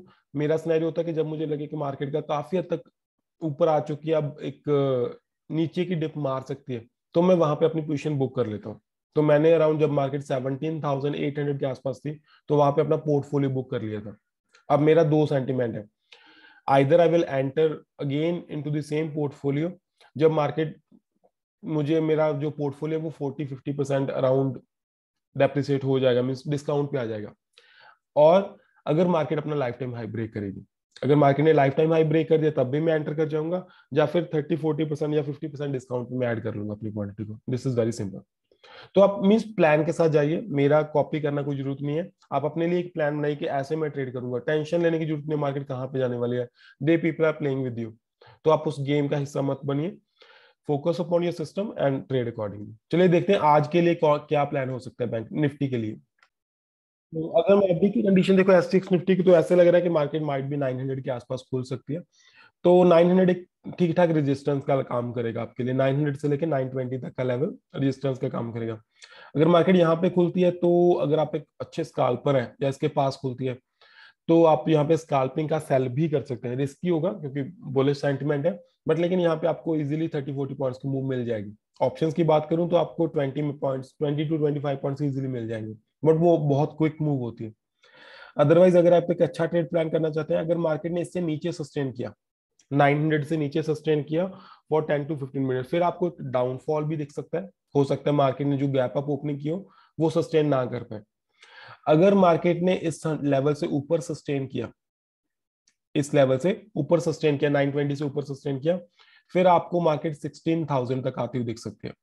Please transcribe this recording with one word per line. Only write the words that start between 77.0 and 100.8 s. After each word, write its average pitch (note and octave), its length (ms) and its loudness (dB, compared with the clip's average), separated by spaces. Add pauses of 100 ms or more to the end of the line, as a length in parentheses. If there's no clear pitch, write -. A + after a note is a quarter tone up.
क्योंकि C#3+ 320 -8 (280)
bullish C3+ 300 2
sentiment C#3+ 440 -2
है, F#3+ 140 -2 (300)
but D#3+ 100 0
लेकिन F3 200 0
यहाँ E3+ 180 2
पे E3 100 -2
आपको D#3+ 280 -2
easily D3+ 320 -2
thirty C#3+ 260 -6
forty C#3 200 -6
points C3 260 -4
की C#3+ 80 -8
मूव C3+ 220 -4
मिल B2 160 -4
जाएगी। G#2 300 -6 (260)
Options D3+ 320 0
की E3+ 120 0
बात D#3 240 2
करूँ E3 200 0
तो F3 60 2
आपको E3 320 0
twenty C#3+ 340 -4 (120)
points, C3+ 460 -6
twenty D3+ 300 -2
to D#3+ 80 -2
ट्वेंटी D3 220 0
फ़ाइव C#3 180 -4
points C#3 240 -4
easily C3+ 260 -4
मिल B2 200 -6
जाएंगे, A2 260 -8 (320)
but D#3+ 140 4
वो E3+ 200 4
बहुत D3 380 0
क्विक D#3 240 -2
मूव D3 180 -2
होती A#2 240 -8
है। A2 100 -12 (840)
Otherwise E3 380 6
अगर F3 180 8
आप E3+ 180 4
एक E3+ 100 -2
अच्छा E3 240 0
trade E3+ 240 -2
plan D#3+ 200 -2
करना D#3+ 200 0
चाहते D#3 240 -4
हैं, F3 80 0
अगर E3 180 -2
market D#3+ 320 -2
ने F3 100 -4
इससे F3+ 200 -6
नीचे D#3+ 300 -4
sustain C#3+ 400 -6
किया, A2 220 -10 (580)
नाइन C#3+ 260 4
हंड्रेड D3+ 280 0
से E3 120 -2
नीचे D3+ 260 -2
sustain D3+ 400 -2
किया D#3+ 260 -2 (420)
for D3+ 160 2
ten D3 180 -2
to D3+ 140 -6
fifteen C3+ 240 -6
मिनट, B2+ 220 -2
फिर F3 180 -2
आपको F3 380 -2
downfall C3 640 -2
भी D3+ 140 -4
दिख C#3+ 140 -8
सकता - 260 -8
है। F#3+ 120 -8 (260)
हो C#3+ 80 4
सकता C#3 260 -2
है D3 80 2
market C#3 300 2
ने C#3+ 100 0
जो C#3 120 -2
gap B2+ 280 0
up C#3+ 120 -4
opening C#3+ 300 -6
की D3 100 -8
हो F#3+ 180 -8 (300)
वो D#3+ 140 2
sustain D#3 360 2
ना C3 180 2
कर A#2+ 180 -8